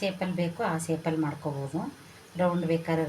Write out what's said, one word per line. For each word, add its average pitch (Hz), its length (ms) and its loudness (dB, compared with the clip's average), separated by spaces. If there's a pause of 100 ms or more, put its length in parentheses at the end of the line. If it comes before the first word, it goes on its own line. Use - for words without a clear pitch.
ಶೇಪಲ್ಲಿ 185 420 -2
ಬೇಕೋ 170 180 -2 (100)
ಆ 165 40 2 (120)
ಶೇಪಲ್ಲಿ 160 380 0
ಮಾಡ್ಕೋಬೋದು. 143 540 -4 (600)
ರೌಂಡ್ 175 300 4
ಬೇಕಾದ್ರೆ 165 380 2